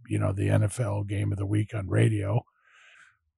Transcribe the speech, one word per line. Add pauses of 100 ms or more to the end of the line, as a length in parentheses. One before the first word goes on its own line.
you
know,
the
N
F
L
game
of
the
week
on
radio. (960)